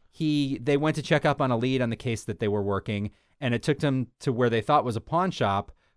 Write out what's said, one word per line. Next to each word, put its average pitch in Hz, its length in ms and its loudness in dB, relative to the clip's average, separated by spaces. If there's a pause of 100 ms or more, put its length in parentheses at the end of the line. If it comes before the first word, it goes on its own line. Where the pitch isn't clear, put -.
(120)
he, 147 500 0
they 139 140 2
went 151 220 2
to 151 40 -4
check 147 220 2
up 147 160 2
on 135 100 2
a 123 80 2
lead 127 240 0
on 120 100 0
the 113 40 -4
case 113 300 -6
that 104 140 -6
they 110 100 0
were 104 120 0
working, 101 500 -2 (280)
and 123 140 -2
it 117 100 -2
took 151 160 0
them 131 280 0 (120)
to 135 140 -2
where 120 160 4
they 113 120 2
thought 147 220 2
was 110 140 -2
a 113 40 -6
pawn 175 300 -2
shop, 101 400 -2 (260)